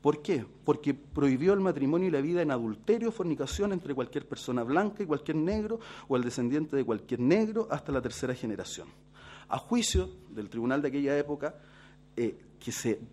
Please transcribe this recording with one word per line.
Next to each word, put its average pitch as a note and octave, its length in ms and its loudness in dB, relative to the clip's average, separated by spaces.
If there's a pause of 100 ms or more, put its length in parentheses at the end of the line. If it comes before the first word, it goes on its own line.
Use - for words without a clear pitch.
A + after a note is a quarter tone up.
¿Por D3 200 2
qué? C#3 240 0 (200)
Porque D3 280 2
prohibió C#3 600 2
el G3+ 80 2
matrimonio E3+ 480 2
y - 20 2
la C#3+ 80 2
vida E3+ 220 0
en D3+ 100 2
adulterio B2+ 580 0
o - 40 -2
fornicación F3 580 -2
entre E3 240 -4
cualquier C3+ 320 -4
persona B2 360 -2
blanca G3 400 0
y - 20 -2
cualquier D3+ 320 -2
negro G#3+ 420 0 (300)
o B2+ 80 4
el B2 80 2
descendiente C3+ 500 0
de C3+ 80 2
cualquier A2+ 380 -2
negro G#3+ 500 4
hasta C#3+ 220 -4
la C3 80 2
tercera B2 340 -4
generación. F#2 540 -8 (580)
A - 100 -2
juicio F#3+ 520 2 (220)
del G#2 180 -10
tribunal B2 320 0
de C#3+ 80 2
aquella C#3 280 0
época, C#3+ 380 -4 (640)
eh, A#2 200 0 (220)
que A#2 140 -6
se A2+ 260 0 (140)